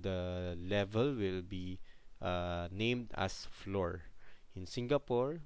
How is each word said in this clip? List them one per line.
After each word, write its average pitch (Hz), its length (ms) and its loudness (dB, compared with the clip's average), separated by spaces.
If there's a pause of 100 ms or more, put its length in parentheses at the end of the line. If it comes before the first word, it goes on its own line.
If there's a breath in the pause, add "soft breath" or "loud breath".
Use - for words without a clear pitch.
the 90 580 0
level 101 560 4
will 92 260 2
be, 92 380 -4 (420 soft breath)
uh, 87 500 0
named 113 440 2
as - 360 -2
floor. 92 520 0 (500 loud breath)
In 92 140 -6
Singapore, 131 800 2